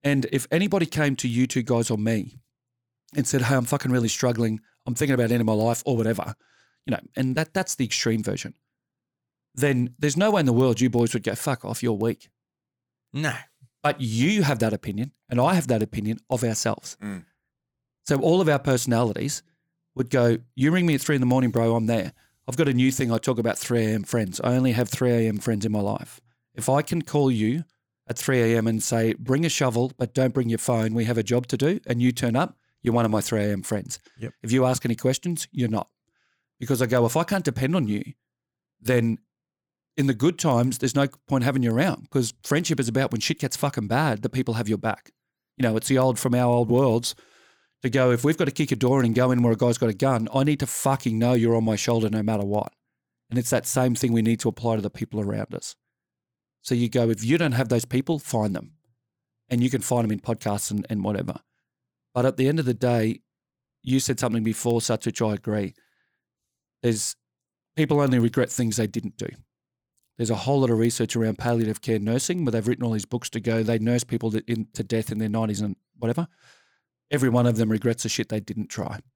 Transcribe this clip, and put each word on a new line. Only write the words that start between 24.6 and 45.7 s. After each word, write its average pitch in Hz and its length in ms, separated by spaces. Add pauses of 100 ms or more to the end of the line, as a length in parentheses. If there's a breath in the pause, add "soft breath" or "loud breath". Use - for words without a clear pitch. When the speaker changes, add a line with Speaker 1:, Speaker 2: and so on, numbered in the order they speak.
Speaker 1:
have 117 160
three 123 220
A 117 180
M 104 100
friends 107 280
in 107 60
my 107 80
life. 101 400 (340)
If 120 140
I 139 140
can 165 200
call 139 280
you 120 340 (420)
at 120 120
three 131 220
A 113 160
M 113 100
and 110 160
say, 113 320
'Bring 131 300
a 160 60
shovel, 127 480
but 120 160
don't 131 200
bring 123 140
your 113 100
phone. 113 360
We 117 100
have 113 140
a 110 40
job 120 260
to 123 100
do,' 160 280
and 120 140
you 123 100
turn 120 260
up, 170 200 (260)
you're 117 120
one 117 100
of 110 60
my 107 100
three 104 240
A 104 80
M 95 100
friends. - 360 (200 soft breath)
Speaker 2:
Yep. 113 140 (100)
Speaker 1:
If 110 80
you 127 140
ask 127 200
any 117 120
questions, 160 560
you're 123 160
not." 107 200 (720)
Because 123 240
I 123 40
go, 120 200
"If 113 100
I - 80
can't 196 200
depend 135 320
on 139 100
you, 104 160 (800)
then 117 380 (800)
in 139 100
the 135 80
good 151 240
times, 123 400
there's 127 160
no 139 140 (180)
point 131 180
having 131 200
you 117 80
around 143 360
'cause 123 240 (120)
friendship 151 360
is 120 80
about 127 240
when 113 80
shit - 200
gets - 160
fucking 113 320
bad, 120 340
that 113 80
people 127 240
have 110 140
your 107 100
back." - 340 (460)
You 127 60
know, 110 120